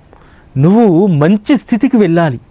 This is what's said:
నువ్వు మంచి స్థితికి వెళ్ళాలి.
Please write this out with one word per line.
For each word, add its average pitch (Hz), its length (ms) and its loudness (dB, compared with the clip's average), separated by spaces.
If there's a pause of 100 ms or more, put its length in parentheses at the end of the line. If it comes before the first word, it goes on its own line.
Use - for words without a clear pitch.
(580)
నువ్వు 190 480 2
మంచి 190 500 0
స్థితికి 254 400 -2
వెళ్ళాలి. 165 440 -2 (100)